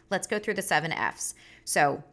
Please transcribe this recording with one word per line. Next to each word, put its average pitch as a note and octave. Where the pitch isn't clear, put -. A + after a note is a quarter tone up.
Let's F#3+
go G#3
through G#3
the G3
seven E3
F's. -
So D3